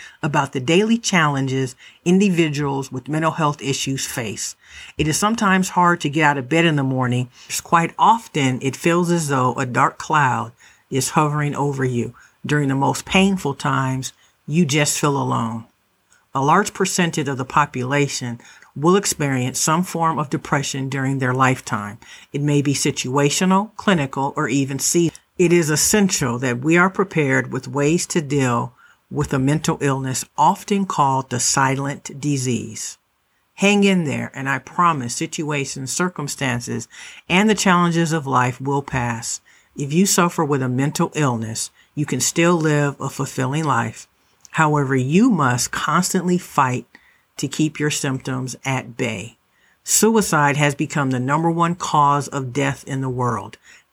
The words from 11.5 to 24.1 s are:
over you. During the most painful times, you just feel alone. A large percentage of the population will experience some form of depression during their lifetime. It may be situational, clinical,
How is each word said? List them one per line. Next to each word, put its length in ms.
over 280
you. 300
During 220
the 80
most 300
painful 500
times, 580
you 200
just 340
feel 220
alone. 440
A 100
large 240
percentage 560
of 120
the 60
population 960
will 200
experience 640
some 220
form 380
of 100
depression 580
during 300
their 160
lifetime. 640
It 120
may 180
be 140
situational, 1000
clinical, 600